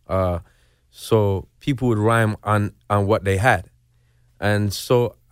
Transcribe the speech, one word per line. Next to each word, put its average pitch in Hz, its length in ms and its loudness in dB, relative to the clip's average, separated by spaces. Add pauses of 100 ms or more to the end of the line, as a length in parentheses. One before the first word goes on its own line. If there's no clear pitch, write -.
Uh, 90 300 -2 (520)
so 101 560 -2 (140)
people 127 280 -2
would 110 100 2
rhyme 110 440 2
on, 104 300 0 (160)
on 101 180 0
what 98 180 0
they 95 120 0
had. 104 320 0 (720)
And 104 320 0
so 120 440 0 (160)